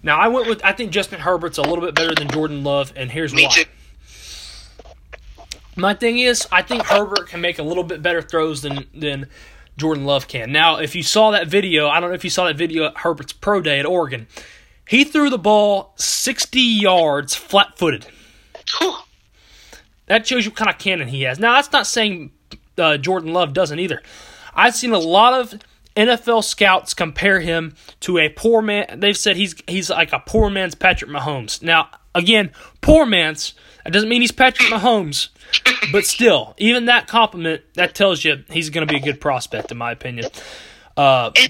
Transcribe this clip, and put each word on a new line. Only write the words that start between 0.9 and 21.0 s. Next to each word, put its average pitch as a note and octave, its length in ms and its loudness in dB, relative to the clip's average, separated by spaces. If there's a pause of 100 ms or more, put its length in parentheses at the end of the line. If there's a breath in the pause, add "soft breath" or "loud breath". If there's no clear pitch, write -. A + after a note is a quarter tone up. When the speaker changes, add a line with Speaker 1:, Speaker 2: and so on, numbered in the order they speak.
Speaker 1:
Justin F#3+ 300 -4
Herbert's E3+ 380 -2
a D3 40 0
little E3+ 180 0
bit E3+ 140 -6
better E3 200 0
than D3+ 140 -2
Jordan D3 360 -4
Love, C#3+ 300 0
and B2+ 160 -10
here's D3 220 -6
Speaker 2:
Me C#3 120 2
Speaker 1:
why. C3+ 60 0
Speaker 2:
too. D#3+ 140 2 (2000 loud breath)
Speaker 1:
My G3 180 0
thing A#3 240 0
is, B3 340 0
I F#3 100 4
think A#3 220 -4
Herbert G3+ 440 0
can E3+ 120 -10
make F3 180 -4
a D#3+ 40 -8
little F3 200 -4
bit E3 180 -8
better E3+ 220 -2
throws D#3 400 -4
than, C#3 320 -8
than C#3 320 -8 (500 soft breath)
Jordan D3 280 -2
Love C#3 240 0
can. A#2+ 240 -8
Now, D#3+ 260 4
if D#3+ 160 -6
you F3 80 -6
saw G#3+ 300 4
that E3+ 160 0
video, E3+ 400 2
I D3+ 100 2
don't F3 120 -2
know F3+ 40 -4
if F3+ 100 -10
you E3+ 60 -6
saw F3+ 160 0
that D#3 100 -2
video D#3+ 300 -2
at - 120 -8
Herbert's D3+ 340 -6
Pro G3+ 280 -2
Day D3 200 -2
at C#3+ 60 -4
Oregon. C#3 420 -4 (580 loud breath)
He B3+ 180 4
threw D4 260 2
the B3+ 80 -2
ball G#3 580 2
sixty - 640 -2
yards F#3 720 2
flat-footed. - 720 0 (720 soft breath)
Speaker 2:
Whew. F#4 180 -2 (1080 soft breath)
Speaker 1:
That A3 200 2
shows B3 180 0
you G#3+ 60 -6
what - 80 -16
kind G#3+ 120 0
of - 80 -8
cannon F3 300 -4